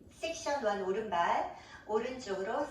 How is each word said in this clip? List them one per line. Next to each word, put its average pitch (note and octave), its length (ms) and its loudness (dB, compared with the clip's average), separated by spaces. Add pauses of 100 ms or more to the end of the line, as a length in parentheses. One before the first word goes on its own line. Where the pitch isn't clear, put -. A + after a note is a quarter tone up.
(140)
섹션 D4 500 -2
원 G3+ 180 2
오른발, F#3+ 760 2 (320)
오른쪽으로 A#3 840 0